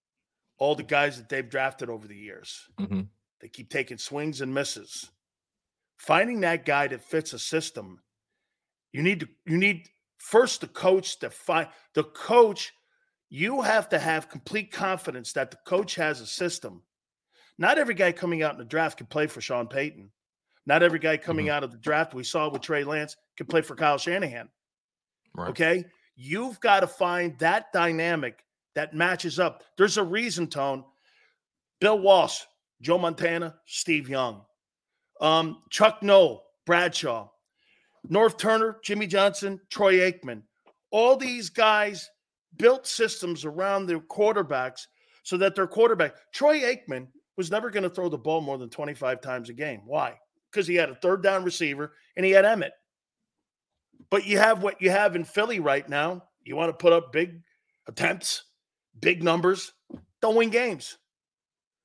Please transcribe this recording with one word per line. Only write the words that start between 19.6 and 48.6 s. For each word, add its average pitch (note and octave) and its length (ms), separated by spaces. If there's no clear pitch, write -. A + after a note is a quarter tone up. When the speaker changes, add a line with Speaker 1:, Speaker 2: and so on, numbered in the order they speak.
Speaker 1:
Payton. C3+ 440
Not D3+ 160
every D#3+ 160
guy D#3 180
coming D#3 300
Speaker 2:
Mm-hmm. D3 80
Speaker 1:
out C#3+ 80
of B2 80
the A#2 60
draft D3+ 360
we B2+ 100
saw D3+ 260
with C#3 120
Trey D3 220
Lance D3+ 320
can D#3+ 100
play D#3+ 140
for D3+ 140
Kyle D3 220
Shanahan. D#3 520
Speaker 2:
Right. - 160
Speaker 1:
Okay? E3+ 360
You've F#3+ 440
gotta G3 280
find F3 520
that F#3 320
dynamic E3 720
that D3+ 180
matches E3+ 460
up. F3 240
There's G3+ 200
a G#3 60
reason, F3 440
Tone. C3+ 360
Bill G#3+ 200
Walsh, F#3 420
Joe D#3+ 160
Montana, E3+ 580
Steve D3+ 440
Young. B2 320
Um, D#3+ 480
Chuck A3 340
Noll, F#3 400
Bradshaw. D#3+ 640
Norv G#3+ 280
Turner, A3 460
Jimmy G#3 240
Johnson, G3 520
Troy G3 260
Aikman. B2+ 300
All A#3 240
these B3 340
guys G#3 600
built B3+ 280
systems F3 600
around F#3+ 400
their E3+ 140
quarterbacks D#3 880
so - 140
that F#3+ 180
their F#3+ 120
quarterback, G3+ 460
Troy D4+ 280
Aikman, C#3+ 460
was F3+ 120
never A3 200
gonna F#3+ 200
throw F3+ 200
the D3+ 80
ball D#3 240
more C#3 160
than B2 120